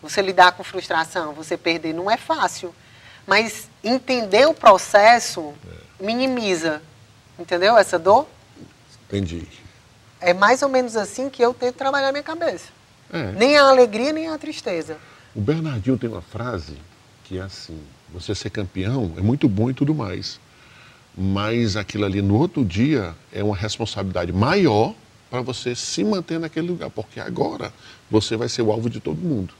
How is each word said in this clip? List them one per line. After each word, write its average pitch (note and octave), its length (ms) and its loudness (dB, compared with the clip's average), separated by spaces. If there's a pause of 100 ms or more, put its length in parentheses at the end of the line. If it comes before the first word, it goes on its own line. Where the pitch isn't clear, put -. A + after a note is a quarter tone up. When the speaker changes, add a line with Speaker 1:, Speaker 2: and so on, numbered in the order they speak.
Speaker 1:
Você - 200 -4
lidar F#3 320 6
com - 100 -12
frustração, E3 680 -4
você D#3+ 240 -6
perder, E3 380 -2
não F3+ 160 -4
é A#3 80 2
fácil. G3 560 -4 (540)
Mas G#3 420 0 (140)
entender B3 640 2
o D#4+ 60 4
processo G#3 1000 4 (460)
Speaker 2:
É. F#3+ 40 -10
Speaker 1:
minimiza, G3+ 760 -2 (560)
entendeu? F#3 400 4
Essa F#3 220 4
dor. G3 280 4 (800)
Speaker 2:
Entendi. E2+ 400 -6 (720)
Speaker 1:
É F3+ 140 2
mais G#3 300 4
ou C#4 60 0
menos B3+ 280 0
assim A#3 320 -4
que C4+ 160 -4
eu B3 80 2
tento B3 220 -4
trabalhar C4+ 360 -2
minha C#4+ 120 -4
cabeça. D#4+ 420 -6 (480)
Speaker 2:
É. C#3 200 -4
Speaker 1:
Nem C4 220 4
a C#4 140 8
alegria, B3 420 4
nem D#4 160 -4
a D#4 120 -6
tristeza. F3 580 -8 (380)
Speaker 2:
O - 40 -8
Bernardinho C3 600 -2
tem A#2+ 100 -6
uma G2 140 -12
frase F#2 500 -8 (520)
que F#2+ 120 -10
é F#2 60 -8
assim: E2+ 360 -14 (320)
você F2 220 -8
ser G2+ 160 -8
campeão G2 680 -4
é F2+ 60 -6
muito B2 260 2
bom G#2+ 220 0
e C3 40 -4
tudo C#3+ 200 -2
mais, G2+ 460 -8 (760)
mas G2+ 600 0
aquilo G#2 280 -4
ali G2 180 0
no G2 160 4
outro D3+ 260 0
dia G2+ 480 0 (180)
é G2+ 120 -6
uma G#2 120 -2
responsabilidade F#2+ 800 -4
maior C3 600 2 (340)
pra B2+ 120 -6
você B2 340 -6
se - 280 -6
manter F#3 360 -2
naquele E3 300 -6
lugar, E3+ 200 -6
porque - 300 -12
agora - 520 -6 (380)
você A2 260 0
vai A#2 140 -4
ser A#2+ 140 -4
o G#2+ 80 2
alvo A#2 180 -2
de A#2 100 -10
todo D3+ 220 -6
mundo. B2+ 380 -4